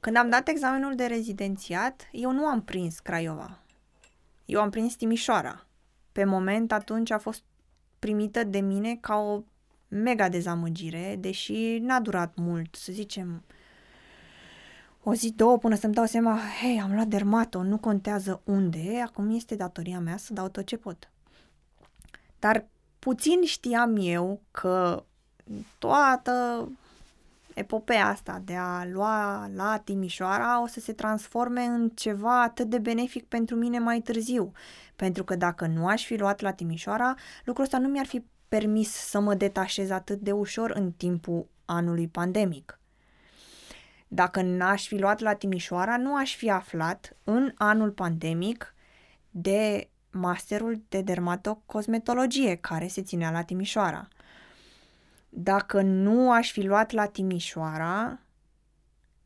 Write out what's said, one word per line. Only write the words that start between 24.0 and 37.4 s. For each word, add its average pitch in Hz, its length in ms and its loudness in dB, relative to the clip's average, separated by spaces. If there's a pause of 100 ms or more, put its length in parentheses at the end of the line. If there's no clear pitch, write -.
eu 180 500 0
că 180 540 0 (720)
toată 247 880 2 (880)
epopeea 220 500 2
asta 190 380 -4
de 175 100 -8
a 180 300 -4
lua 202 720 -2
la 208 300 0
Timișoara 196 800 0
o 240 40 -2
să 233 140 -10
se 226 120 -8
transforme 233 680 -2
în 240 260 2
ceva 226 540 2
atât 233 260 0
de 233 100 2
benefic 233 460 -2
pentru 233 320 -2
mine 240 220 0
mai 233 220 2
târziu. 226 520 -2 (440)
Pentru 185 280 -2
că 185 120 -2
dacă 170 300 0
nu 160 200 0
aș 214 180 0
fi 233 120 -4
luat 202 240 0
la 196 120 -2
Timișoara, 202 640 -2 (300)